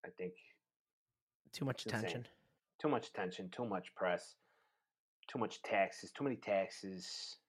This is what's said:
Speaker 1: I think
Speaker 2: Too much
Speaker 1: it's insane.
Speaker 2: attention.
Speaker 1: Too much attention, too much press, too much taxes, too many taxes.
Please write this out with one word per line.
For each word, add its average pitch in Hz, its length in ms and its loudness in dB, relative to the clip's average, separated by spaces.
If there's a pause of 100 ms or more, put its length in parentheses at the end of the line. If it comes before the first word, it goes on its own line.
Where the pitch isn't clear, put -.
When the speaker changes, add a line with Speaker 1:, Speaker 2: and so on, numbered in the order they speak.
Speaker 1:
I - 40 -8 (100)
think 92 140 -2 (1200)
Speaker 2:
Too - 120 -4
much 131 220 -2
Speaker 1:
it's - 80 -2
insane. 113 60 2
Speaker 2:
attention. 117 260 -2 (540)
Speaker 1:
Too 107 80 4
much - 200 4
attention, 92 420 -4
too 123 140 -2
much 101 300 -2
press, 87 400 2 (920)
too - 100 -4
much - 240 0
taxes, - 480 2
too - 140 -4
many 135 120 2
taxes. 95 1000 -2 (120)